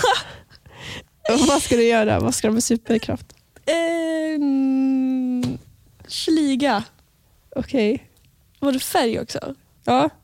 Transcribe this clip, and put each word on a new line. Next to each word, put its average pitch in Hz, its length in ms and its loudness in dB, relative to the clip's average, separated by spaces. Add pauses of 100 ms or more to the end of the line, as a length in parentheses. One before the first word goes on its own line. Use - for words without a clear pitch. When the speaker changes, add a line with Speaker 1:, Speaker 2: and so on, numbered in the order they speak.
(480)
Speaker 1:
<laughs> - 840 -10
Speaker 2:
Och 254 160 2
vad 359 140 2
ska 247 140 2
du 233 80 4
göra? 214 360 4
Vad 240 140 0
ska - 140 -2
du 214 60 2
med 240 100 0
superkraft? - 640 -2 (400)
Speaker 1:
Ehm, 269 1900 0 (500)
flyga. 269 720 0 (760)
Speaker 2:
Okej. 240 520 -2 (500)
Speaker 1:
Var 277 140 0
det 262 80 -2
färg 247 400 -2
också? - 340 -10 (300)
Speaker 2:
Ja. 254 260 2 (140)